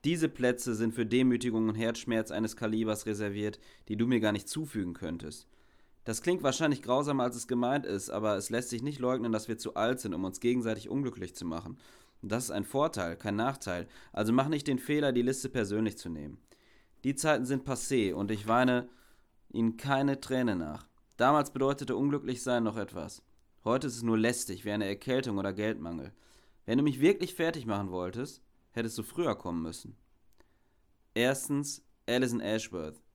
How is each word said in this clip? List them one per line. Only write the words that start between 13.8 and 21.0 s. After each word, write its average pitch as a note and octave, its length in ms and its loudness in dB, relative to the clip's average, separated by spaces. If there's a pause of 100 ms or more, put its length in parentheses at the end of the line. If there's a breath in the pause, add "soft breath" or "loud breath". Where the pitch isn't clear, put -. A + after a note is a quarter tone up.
Also G#2+ 200 2
mach C3+ 160 4
nicht D3 200 0
den C3 100 2
Fehler, D3 340 2
die B2 100 4
Liste C3 260 0
persönlich G#2+ 500 0
zu - 100 -10
nehmen. D2 300 -8 (680 soft breath)
Die C3+ 100 0
Zeiten C#3 300 2
sind B2+ 240 -2
passé A#2 460 2
und G2 160 -2
ich G#2 160 -2
weine B2 420 4 (640 loud breath)
ihnen A2+ 240 2
keine C#3 440 0
Träne B2 360 0
nach. D#2 320 -8 (280)